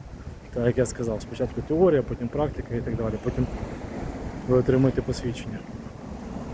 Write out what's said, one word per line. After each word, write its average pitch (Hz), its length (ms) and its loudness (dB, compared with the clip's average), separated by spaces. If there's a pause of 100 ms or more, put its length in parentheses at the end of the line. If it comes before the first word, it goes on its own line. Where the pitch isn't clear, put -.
(540)
Так, 120 120 0
як 120 120 6
я 127 80 6
сказав, 113 360 -2
спочатку 120 400 -4
теорія, 160 400 6
потім 120 260 -4
практика 139 480 -2
і 117 60 0
так 117 140 -2
далі, 110 180 0 (100)
потім 123 240 0 (1000)
ви 127 100 8
отримуєте 131 440 6
посвідчення. 117 580 -4 (920)